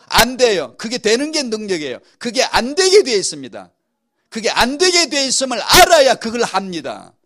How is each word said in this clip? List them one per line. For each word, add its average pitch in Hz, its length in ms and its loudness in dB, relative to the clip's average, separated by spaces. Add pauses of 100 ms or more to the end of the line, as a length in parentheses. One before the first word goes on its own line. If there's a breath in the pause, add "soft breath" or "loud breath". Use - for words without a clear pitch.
안 233 300 2
돼요. 208 420 0
그게 226 200 -8
되는 247 320 0
게 311 140 -4
능력이에요. 190 540 -6 (200 soft breath)
그게 240 240 -4
안 226 320 -2
되게 370 300 4
돼 247 100 -2
있습니다. 123 560 -6 (600)
그게 190 200 -4
안 233 280 0
되게 349 300 2
돼 277 180 -2
있음을 254 340 -4
알아야 285 560 6
그걸 226 260 -4
합니다. 156 720 -6 (140)